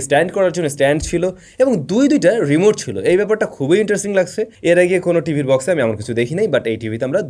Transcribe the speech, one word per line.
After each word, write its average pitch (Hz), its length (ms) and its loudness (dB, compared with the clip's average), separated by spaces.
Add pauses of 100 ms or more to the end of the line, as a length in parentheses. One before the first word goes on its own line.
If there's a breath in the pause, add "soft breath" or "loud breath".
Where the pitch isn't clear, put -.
স্ট্যান্ড 156 300 2
করার 185 200 2
জন্য 170 100 -2 (100)
স্ট্যান্ড 143 320 2
ছিল 170 160 -2 (380 loud breath)
এবং 262 100 2 (180)
দুই 247 220 2
দুইটা 196 180 4 (200)
রিমোট 196 320 4
ছিল। 101 140 -8 (140)
এই 175 100 4
ব্যাপারটা 214 260 -2 (100)
খুবই 143 260 0
ইন্টারেস্টিং 202 360 -4
লাগছে। 185 220 -2 (220 loud breath)
এর 170 200 4
আগে 180 140 2 (100)
কোনো 170 200 2
টিভির 147 240 -2
বক্সে 131 240 0
আমি 147 120 -2
এমন 110 140 0
কিছু - 200 -6
দেখি 123 180 -2
নাই, 220 140 0
but 123 200 0
এই 113 100 -4
টিভিতে 113 260 -6
আমরা 175 220 0